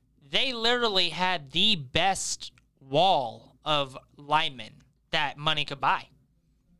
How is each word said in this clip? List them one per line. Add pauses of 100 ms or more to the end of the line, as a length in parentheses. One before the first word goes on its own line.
(300)
they
literally
had
the
best (280)
wall
of (200)
linemen (380)
that
money
could
buy. (720)